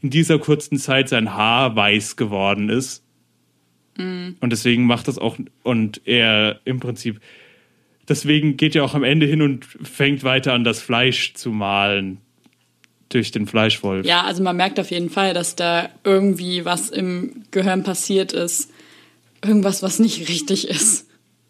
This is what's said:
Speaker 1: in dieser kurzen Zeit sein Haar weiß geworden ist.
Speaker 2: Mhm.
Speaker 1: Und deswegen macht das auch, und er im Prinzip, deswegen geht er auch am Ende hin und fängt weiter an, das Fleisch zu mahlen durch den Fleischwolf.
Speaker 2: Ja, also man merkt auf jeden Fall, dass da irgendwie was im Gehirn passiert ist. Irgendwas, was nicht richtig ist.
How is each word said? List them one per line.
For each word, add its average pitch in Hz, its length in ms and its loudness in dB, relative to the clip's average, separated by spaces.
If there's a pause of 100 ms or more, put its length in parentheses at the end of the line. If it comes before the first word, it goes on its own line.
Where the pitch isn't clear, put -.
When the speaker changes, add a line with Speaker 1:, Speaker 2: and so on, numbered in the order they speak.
Speaker 1:
in 139 80 -2
dieser 156 300 4
kurzen 147 380 0
Zeit 135 320 0
sein 110 260 0
Haar 117 400 2
weiß 104 400 0
geworden 101 540 0
ist. 131 340 -4 (960)
Speaker 2:
Mhm. 180 420 -8
Speaker 1:
Und 123 120 -2
deswegen 120 340 2
macht 120 240 2
das 120 80 -6
auch, 110 200 -4 (260)
und 110 420 0
er 107 580 2
im 127 160 -4
Prinzip, 120 400 -8 (880)
deswegen 147 500 2
geht 156 180 2
er 147 100 4
auch 127 100 -4
am 143 80 2
Ende 147 240 4
hin 151 140 2
und 139 240 0
fängt 139 580 -4
weiter 131 300 0
an, 120 100 2
das 113 180 0
Fleisch 123 520 0
zu - 180 -8
mahlen 101 680 0 (920)
durch 117 220 0
den 107 140 -2
Fleischwolf. 101 600 0
Speaker 2:
Ja, 175 180 2
also 180 180 -2
man 180 140 0
merkt 185 240 0
auf 190 100 -6
jeden 175 200 -4
Fall, 196 240 0
dass 175 240 -4
da 170 320 0 (160)
irgendwie 180 580 2
was 175 260 -4
im 180 600 -6
Gehirn 190 320 0
passiert 190 480 -2
ist. - 400 -4 (720)
Irgendwas, 196 400 2
was 190 160 -2
nicht 208 300 2
richtig 190 400 -2
ist. - 380 0 (420)